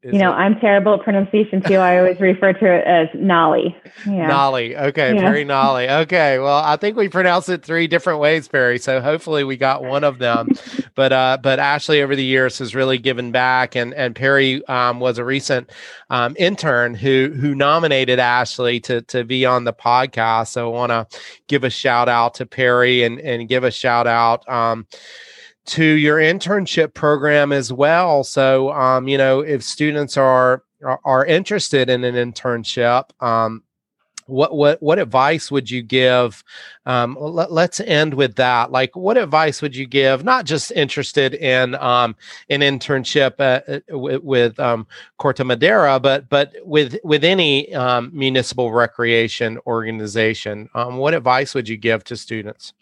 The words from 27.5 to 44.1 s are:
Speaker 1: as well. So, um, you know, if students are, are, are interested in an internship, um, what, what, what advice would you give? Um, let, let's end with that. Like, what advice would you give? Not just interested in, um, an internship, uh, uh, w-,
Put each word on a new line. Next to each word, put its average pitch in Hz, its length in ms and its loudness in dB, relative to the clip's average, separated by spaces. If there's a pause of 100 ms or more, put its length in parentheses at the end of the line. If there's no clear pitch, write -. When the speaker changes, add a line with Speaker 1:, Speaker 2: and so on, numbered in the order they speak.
Speaker 1:
as 131 200 -2
well. 151 520 2
So, 135 480 0
um, 131 360 0
you 139 120 0
know, 135 220 2
if 147 200 -4
students 147 560 -4
are, 127 460 4 (200)
are, 131 220 -4
are 135 220 2
interested 160 640 0
in 123 140 0
an 123 100 -2
internship, 120 960 -2 (100)
um, 113 400 -2 (680)
what, 135 260 0
what, 147 300 2
what 160 160 2
advice 135 520 0
would 127 200 -4
you 123 100 -6
give? 127 600 2 (420)
Um, 123 340 -2
let, 165 320 -4
let's 170 280 0
end 156 340 0
with 131 220 0
that. 123 360 2
Like, 131 240 -2
what 190 220 0
advice 156 440 0
would 139 140 -6
you 135 100 -10
give? 135 380 2
Not 247 220 0
just 147 260 -4
interested 135 640 -2
in, 127 420 0
um, 123 400 0 (340)
an 143 100 0
internship, 135 800 0
uh, 131 220 2 (100)
uh, 139 160 -8
w-, 135 340 -6